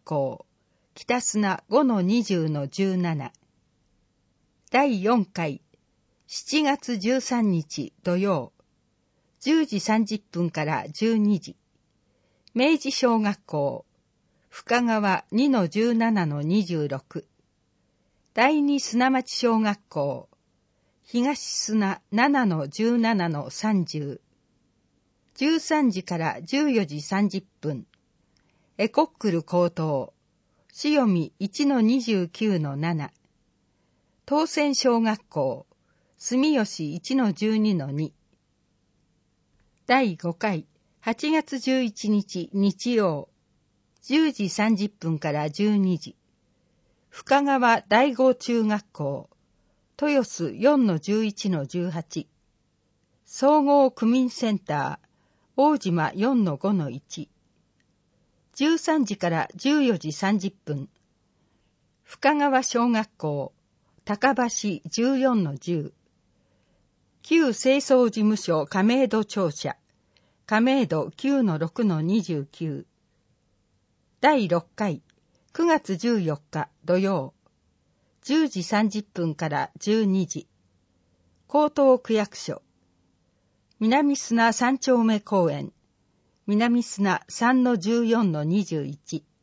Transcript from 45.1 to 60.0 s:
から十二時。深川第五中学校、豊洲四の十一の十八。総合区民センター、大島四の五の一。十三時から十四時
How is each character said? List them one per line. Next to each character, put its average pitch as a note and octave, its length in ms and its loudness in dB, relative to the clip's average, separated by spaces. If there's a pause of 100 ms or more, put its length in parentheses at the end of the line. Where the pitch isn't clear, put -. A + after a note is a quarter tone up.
か D#3 120 -4
ら D3+ 200 -2
十 G#3 260 0
二 F#3 220 2
時。 - 180 -16 (960)
深 - 320 0
川 B3 400 2
第 B3 320 2
五 B3+ 200 4
中 A#3 300 -2
学 G#3 280 -2
校、 C#3 380 -8 (680)
豊 D4 240 2
洲 - 340 -6
四 C4 280 4
の F3 120 2
十 G#3+ 280 -2
一 G#3 240 -4
の D3+ 160 -2
十 F3 240 -4
八。 E3 360 -8 (1000)
総 D4 360 4
合 C#4 280 6
区 A#3 160 -2
民 B3+ 240 2
セ A3+ 220 -2
ン G3 60 0
タ C#3+ 440 -4
ー、 - 40 -20 (500)
大 D4 200 4
島 E3+ 380 -2
四 A#3 300 2
の D3+ 120 0
五 G3 160 -2
の D#3+ 160 0
一。 C#3 400 -12 (1300)
十 D#4 240 0
三 D#4 260 0
時 G3+ 140 -6
か F3 100 -2
ら E3 260 -2
十 D4 280 0
四 A#3 160 2
時 D3+ 140 -8